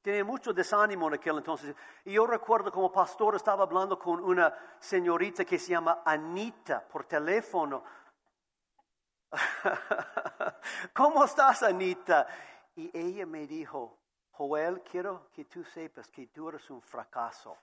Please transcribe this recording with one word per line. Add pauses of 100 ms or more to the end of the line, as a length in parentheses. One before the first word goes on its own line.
Tenía
mucho
desánimo
en
aquel
entonces. (300)
Y
yo
recuerdo
como
pastor
estaba
hablando
con
una (240)
señorita
que
se
llama
Anita
por
teléfono. (1500)
<laughs>
"¿Cómo
estás,
Anita?" (480)
Y
ella
me
dijo, (340)
"Joel,
quiero
que
tú
sepas
que
tú
eres
un
fracaso.